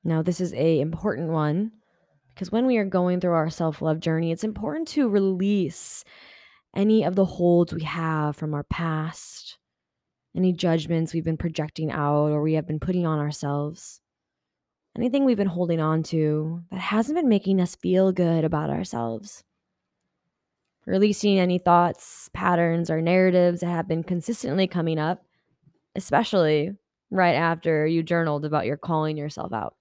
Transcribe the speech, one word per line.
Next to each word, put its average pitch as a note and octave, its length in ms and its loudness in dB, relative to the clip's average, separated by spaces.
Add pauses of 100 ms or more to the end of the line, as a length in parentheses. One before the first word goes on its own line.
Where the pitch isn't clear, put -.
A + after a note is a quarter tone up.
Now, D#3+ 160 0
this E3+ 200 -2
is F3+ 120 -4
a D#3 280 2
important D#3+ 500 -4
one D#3+ 420 0 (600)
because - 180 -8
when A#3+ 140 0
we B3+ 100 2
are G#3 80 0
going F3+ 360 0
through F3 120 0
our D#3+ 160 2
self-love D#3+ 520 -2
journey, E3 320 0
it's E3 120 -6
important C4 440 -6
to C#4 200 0
release F#3+ 960 0 (720)
any G#3+ 280 4
of F3+ 100 -2
the F#3+ 100 4
holds F3 480 2
we D#3 120 -6
have D#3 520 -2
from D#3 160 -6
our D3 120 -4
past, - 920 -6 (800)
any F#3 160 2
judgments E3 640 0
we've E3 100 -2
been D#3+ 120 -2
projecting D#3 540 -6
out D3 380 0
or D3+ 140 0
we D#3 120 2
have D#3+ 120 -2
been D#3 140 -4
putting F3 260 0
on D#3 120 0
ourselves, D3 840 -6 (960)
anything C4 280 0
we've B3 120 4
been G3 100 2
holding E3+ 340 0
on D#3+ 220 2
to D#3 680 -2
that F#3 100 -8
hasn't A3+ 360 0
been D#4+ 120 2
making G3 320 4
us F3 140 -2
feel F#3 380 2
good E3 320 2
about D#3 260 -2
ourselves. C#3 720 -6 (1400)
Releasing G3+ 540 2
any F3+ 200 2
thoughts, - 760 2
patterns, E3+ 580 0
or D#3+ 100 0
narratives F3+ 600 4
that F3 100 -4
have E3+ 180 -2
been E3 140 -2
consistently F3+ 640 -2
coming E3 320 -2
up, D#3+ 260 -4 (680)
especially E3+ 840 2 (340)
right F3+ 240 4
after E3 520 2
you E3 160 2
journaled D#3+ 420 0
about D3+ 220 0
your C#3+ 100 -2
calling D#3 400 -2
yourself D3 360 -8
out. G#2+ 280 -6